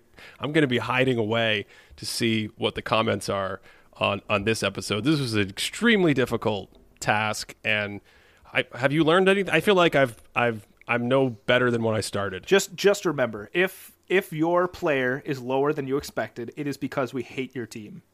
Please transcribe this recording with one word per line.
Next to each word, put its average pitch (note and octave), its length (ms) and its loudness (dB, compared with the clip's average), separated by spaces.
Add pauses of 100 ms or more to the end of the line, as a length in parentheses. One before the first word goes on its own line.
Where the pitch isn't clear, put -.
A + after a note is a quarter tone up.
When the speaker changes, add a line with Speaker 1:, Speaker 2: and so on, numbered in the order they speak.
(400)
Speaker 1:
I'm C#3+ 120 -4
gonna D3+ 160 4
be A#2+ 100 2
hiding B2 400 2
away A2 480 0 (300)
to - 100 -12
see A2 400 0 (100)
what A2 180 -2
the G#2+ 80 -6
comments A2 460 0
are G2 320 -4 (380)
on, G2+ 320 0
on G2+ 140 0
this A2+ 180 0
episode. G2+ 420 -4
This D3+ 160 2
was A#2 140 -4
an G#2 140 2
extremely F#3 680 2
difficult A2+ 560 -2 (300)
task, G#2+ 540 -2 (100)
and G#2 360 -2 (540)
I, C3 100 0 (120)
have C3+ 160 0
you D#3 120 2
learned F#3 240 4
anything? G3 240 2
I D#3+ 80 4
feel G3+ 140 2
like E3+ 200 4
I've, C3+ 280 2 (140)
I've, A#2 300 0 (220)
I'm A#2+ 200 0
no C3+ 220 4
better B2 400 2
than A#2 120 0
when A2 140 0
I G#2 40 0
started. F#2+ 460 -6
Speaker 2:
Just, F#3+ 280 2
just G3 300 2
remember, A#2+ 480 -2
if, F#3 400 -4 (160)
if F#3+ 240 0
your F3 360 0
player C#3 580 -2
is C3+ 140 -6
lower C3+ 320 0
than C#3+ 140 -6
you C3 100 -2
expected, A#2 600 -8
it D3 100 -8
is C#3 100 -6
because C3 360 -4
we C3 120 -6
hate - 300 -8
your A#2 120 -8
team. G#2 360 -16 (120)